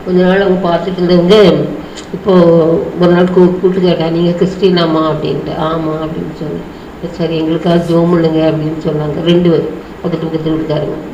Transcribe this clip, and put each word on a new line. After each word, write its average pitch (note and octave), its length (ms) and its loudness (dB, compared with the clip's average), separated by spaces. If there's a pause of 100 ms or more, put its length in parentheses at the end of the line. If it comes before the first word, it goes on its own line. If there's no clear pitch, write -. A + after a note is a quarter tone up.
கொஞ்ச F3+ 220 0
நாள் F#3+ 180 2
அவங்க F3+ 240 2
பார்த்துட்டு F3 320 -2
இருந்தவங்க, F3+ 360 4 (800)
இப்போ F#3+ 160 -2 (680)
ஒரு F3 140 4
நாள் F3+ 220 2
கூ-, F3+ 120 6 (120)
கூப்பிட்டு F#3 260 2
கேட்டா, E3 200 0 (100)
"நீங்க F3 240 2
கிறிஸ்டினாமா?" E3+ 720 0
அப்படின்ட்டு. D3 420 -4 (180)
"ஆமா" D#3+ 240 -4 (100)
அப்படின்னு D#3+ 380 -8
சொன்னேன். E3+ 240 -8 (520)
"சரி, E3 220 -2
எங்களுக்காக E3 480 0
ஜெபம் E3+ 260 2
பண்ணுங்க" D#3+ 260 2 (100)
அப்படின்னு D#3 360 -4
சொன்னாங்க. D3+ 440 -4
ரெண்டு F3 200 4
பேரும் - 220 0 (300)
பக்கத்து E3 240 -6
பக்கத்து D#3 260 -4
வீட்டுக்காரங்க - 440 -4 (180)